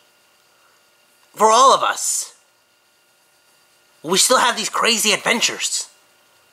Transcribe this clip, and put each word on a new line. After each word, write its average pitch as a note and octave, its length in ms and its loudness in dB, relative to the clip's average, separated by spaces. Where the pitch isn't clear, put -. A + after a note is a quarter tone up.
For G#3+ 160 2
all A#3+ 240 6
of F3 80 2
us? - 540 -6
Will D3+ 80 -6
we F#3+ 60 0
still B3 220 2
have A#3 180 -2
these G#3 120 -6
crazy G#3+ 420 -2
adventures? - 760 -4